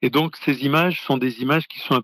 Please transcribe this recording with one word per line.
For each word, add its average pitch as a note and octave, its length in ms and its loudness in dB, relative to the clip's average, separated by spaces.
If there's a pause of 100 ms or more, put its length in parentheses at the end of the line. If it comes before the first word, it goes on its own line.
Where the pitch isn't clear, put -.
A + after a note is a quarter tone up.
Et B2+ 80 2
donc, D#3 280 0
ces C3+ 260 -2
images D#3+ 380 2
sont C3+ 160 0
des B2 240 -2
images D3 260 0
qui - 120 -14
sont - 160 0
un A#2+ 80 2